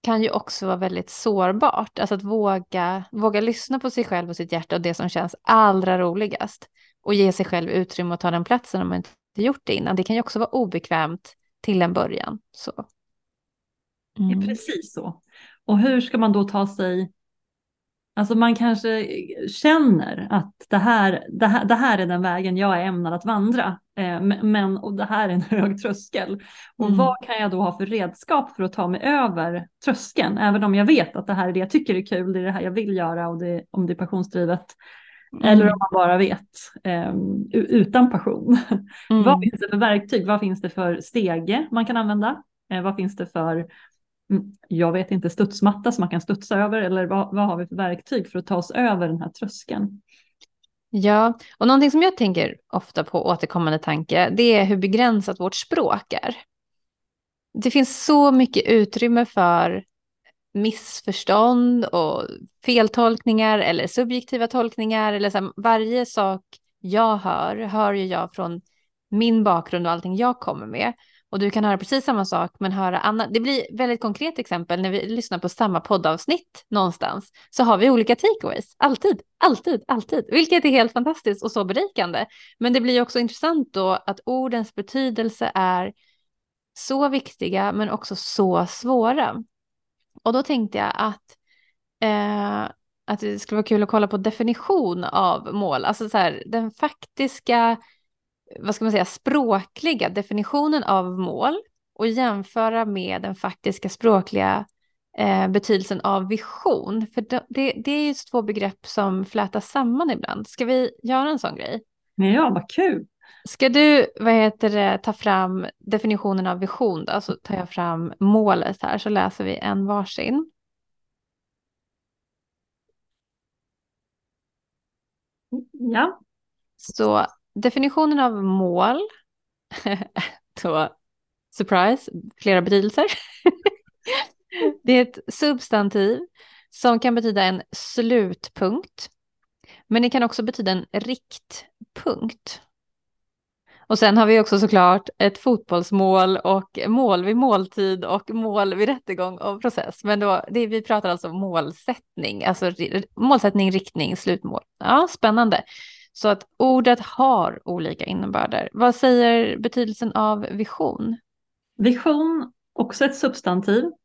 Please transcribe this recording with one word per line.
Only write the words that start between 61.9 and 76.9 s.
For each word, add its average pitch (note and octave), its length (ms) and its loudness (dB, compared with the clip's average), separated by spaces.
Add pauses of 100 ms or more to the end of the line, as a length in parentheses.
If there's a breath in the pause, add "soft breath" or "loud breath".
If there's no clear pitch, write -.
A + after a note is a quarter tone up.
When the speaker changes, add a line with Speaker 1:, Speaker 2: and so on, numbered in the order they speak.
Speaker 1:
feltolkningar A3 920 2
eller E3+ 280 0
subjektiva B3 600 -2
tolkningar. A3 640 -2
Eller G3+ 160 -2
så G3+ 80 -4
här, G3 200 -4
varje A3+ 480 0
sak F#3+ 360 -2 (380)
jag G#3 380 2
hör, F#3+ 400 -4
hör G#3 360 -2
ju G3 120 -2
jag F3+ 300 -6
från F3 260 -8 (480)
min A3+ 340 2
bakgrund F3 440 0
och E3 40 0
allting F3+ 240 -4
jag B3 240 0
kommer - 260 -8
med. A2+ 280 -4 (360 soft breath)
Och G3 100 -6
du G3+ 100 2
kan G#3+ 140 0
höra G3+ 140 2
precis C4 280 -4
samma G#3 200 0
sak, F3+ 340 -4
men F#3+ 120 -2
höra F#3+ 280 -2
annat. G#3+ 340 -2
Det A3+ 60 2
blir B3 380 -4
väldigt A#3+ 240 -2
konkret C4+ 380 -6
exempel F3 420 -4
när F#3+ 100 -2
vi G3 180 -4
lyssnar A3+ 300 -6
på F3+ 100 -4
samma F#3 300 0
poddavsnitt F#3 920 -2
någonstans, G3 640 -2 (180 soft breath)